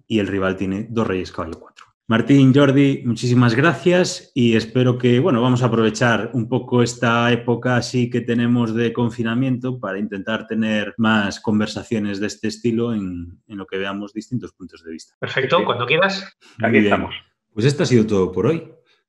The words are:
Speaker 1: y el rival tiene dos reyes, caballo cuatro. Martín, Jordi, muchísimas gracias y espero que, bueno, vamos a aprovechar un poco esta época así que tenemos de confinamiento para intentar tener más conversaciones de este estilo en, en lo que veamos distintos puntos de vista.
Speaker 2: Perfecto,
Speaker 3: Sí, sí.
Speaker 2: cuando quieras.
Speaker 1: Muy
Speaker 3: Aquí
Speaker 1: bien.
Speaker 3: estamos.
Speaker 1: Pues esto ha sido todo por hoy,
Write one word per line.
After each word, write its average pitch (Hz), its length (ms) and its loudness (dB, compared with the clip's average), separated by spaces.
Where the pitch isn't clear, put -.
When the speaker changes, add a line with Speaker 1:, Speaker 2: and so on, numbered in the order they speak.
Speaker 1:
y 110 140 0
el 98 80 0
rival 95 300 -2
tiene 98 340 -4
dos 110 160 -2
reyes, 92 240 -4
caballo 82 280 -10
cuatro. - 260 -20
Martín, 131 460 6
Jordi, 139 520 4
muchísimas 120 500 2
gracias 175 800 2
y 117 200 4
espero 127 420 2
que, 123 220 4
bueno, 135 220 2
vamos 127 220 2
a 123 40 4
aprovechar 113 680 2
un 117 160 -2
poco 123 340 0
esta 117 480 0
época 120 460 0
así 123 340 -2
que 120 100 -2
tenemos 120 540 0
de 117 180 0
confinamiento 123 840 -2
para 95 180 -6
intentar 104 480 -6
tener 110 520 -2
más 110 420 0
conversaciones 104 800 -4
de 104 80 -4
este 107 220 -8
estilo 117 440 -2
en, 90 540 -8
en 107 100 -16
lo 95 80 -12
que 98 120 -10
veamos 98 360 -8
distintos 104 380 -8
puntos - 320 -20
de 82 80 -14
vista. - 280 -16
Speaker 2:
Perfecto, - 360 -4
Speaker 3:
Sí, 175 60 2
sí. - 40 -2
Speaker 2:
cuando 120 220 -4
quieras. 185 500 -2
Speaker 1:
Muy 113 100 0
Speaker 3:
Aquí 113 100 6
Speaker 1:
bien. 107 40 6
Speaker 3:
estamos. 101 220 -4
Speaker 1:
Pues 107 120 0
esto 143 180 2
ha - 40 0
sido 120 180 4
todo 95 280 0
por 90 140 0
hoy, 165 240 -4